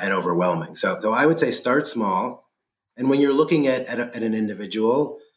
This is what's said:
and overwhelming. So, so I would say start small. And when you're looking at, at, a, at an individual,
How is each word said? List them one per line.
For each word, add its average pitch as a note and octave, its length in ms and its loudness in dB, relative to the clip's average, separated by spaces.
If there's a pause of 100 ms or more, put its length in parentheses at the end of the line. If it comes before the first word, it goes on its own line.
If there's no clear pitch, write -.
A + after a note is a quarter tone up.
and G2 100 0
overwhelming. F2 640 0
So, F#2+ 240 -2
so G#2+ 120 0
I B2+ 140 2
would D#3+ 140 2
say C3 100 2
start C3 380 -2
small. G#2 600 -4 (480)
And B2+ 120 -2
when C#3 120 4
you're C#3 120 6
looking D3+ 340 2
at, B2+ 200 0
at, A#2+ 120 -6
a, A#2+ 160 -6
at A2+ 80 -8
an A2 120 0
individual, A2 840 0 (180)